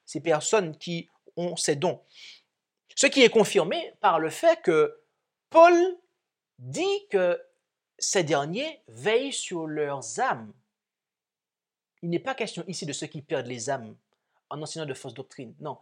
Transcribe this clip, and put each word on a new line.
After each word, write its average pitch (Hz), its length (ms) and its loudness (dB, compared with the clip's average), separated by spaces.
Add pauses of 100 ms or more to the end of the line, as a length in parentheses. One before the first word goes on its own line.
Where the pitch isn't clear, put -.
ces - 160 -10
personnes 160 560 0
qui 170 320 -8 (280)
ont 175 200 -4
ces 151 200 -2
dons. 160 260 -2 (920)
Ce - 120 4
qui 277 160 4
est 226 80 8
confirmé 214 720 0
par 170 200 4
le 156 100 -2
fait 330 320 2
que 151 380 2 (500)
Paul 349 480 8 (600)
dit 196 520 -4
que 175 300 2 (580)
ces - 260 0
derniers 170 640 -4
veillent 220 440 -2
sur 165 340 -8
leurs 151 540 -6
âmes. 123 320 -4 (1500)
Il 170 80 -4
n'est 170 80 0
pas 262 160 -6
question 190 320 -8
ici 170 200 -10
de 139 60 -6
ceux 151 140 -10
qui 143 160 -14
perdent 135 240 -6
les 123 240 -8
âmes 113 260 -8 (540)
en 147 120 -12
enseignant 151 240 -10
de 135 80 -6
fausses 131 200 -14
doctrines. - 460 -16
Non, 143 220 -12